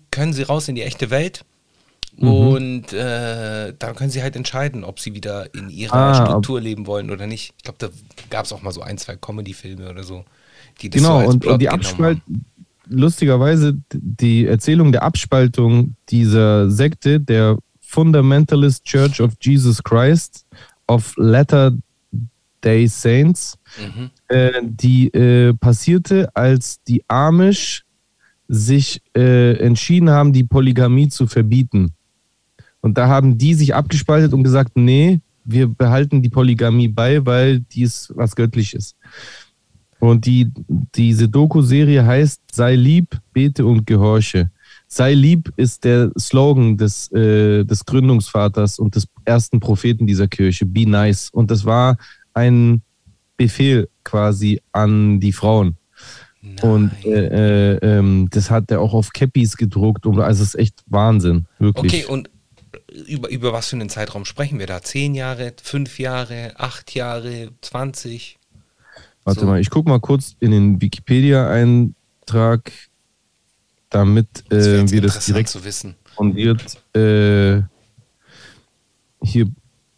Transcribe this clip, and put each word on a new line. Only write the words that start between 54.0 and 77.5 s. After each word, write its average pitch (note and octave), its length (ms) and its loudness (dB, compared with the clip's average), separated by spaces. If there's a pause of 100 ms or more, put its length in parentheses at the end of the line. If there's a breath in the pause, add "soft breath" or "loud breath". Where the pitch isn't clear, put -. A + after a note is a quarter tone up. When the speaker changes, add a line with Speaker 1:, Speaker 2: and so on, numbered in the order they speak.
Speaker 2:
quasi G#2 560 -2 (100)
an G#2 480 2
die G2 140 0
Frauen. G2+ 440 0 (840 loud breath)
Und, G#2+ 300 2 (120)
Speaker 1:
Nein. G#2+ 80 -2
Speaker 2:
äh, G2+ 600 2
äh, G#2 240 2
ähm, F#2+ 320 2
das G#2 200 -2
hat A2+ 200 0
er G2 100 0
auch G#2 140 -2
auf A2 180 -2
Cappies B2+ 440 0
gedruckt. G#2 500 -2
Und, G#2 140 2
also G2+ 240 2
es G2 60 -2
ist - 40 -12
echt - 320 -4
Wahnsinn, G2 600 0 (120)
wirklich. G#2 340 0
Speaker 1:
Okay, E3 120 -4
und - 260 -10 (800)
über, C#3 220 -10
über B2 220 -4
was A#2 160 -8
für C3+ 80 -10
einen G#2+ 120 -10
Zeitraum G#2 360 -12
sprechen C#3+ 360 -8
wir F#2+ 80 -10
da? F2+ 120 -10
Zehn C#3 360 -6
Jahre, B2+ 440 -10
fünf C#3 380 -10
Jahre, A#2+ 580 -10
acht - 380 -12
Jahre, A#2+ 560 -10 (120)
zwanzig? B2 760 -14 (840 soft breath)
Speaker 2:
Warte G2 160 -4
Speaker 1:
So. A2 60 -2
Speaker 2:
mal, F#2+ 140 0
ich G#2 100 -2
guck D#3+ 180 -2
mal C3 100 2
kurz C3+ 400 -4
in A2 140 0
den G2+ 280 2
Wikipedia-Eintrag, A#2+ 1900 0 (1200)
damit, G#2 580 0
Speaker 1:
Das G#2 180 2
wär G2+ 80 2
Speaker 2:
äh, G2+ 60 4
Speaker 1:
jetzt G2 120 2
Speaker 2:
wir G#2+ 80 2
das G2 140 0
Speaker 1:
interessant - 140 -8
Speaker 2:
direkt A2 200 -2
Speaker 1:
zu F#2+ 160 -14
wissen. G2+ 300 -14 (200)
Speaker 2:
fundiert, G#2 640 -4 (140)
äh, G#2 680 2 (1600 soft breath)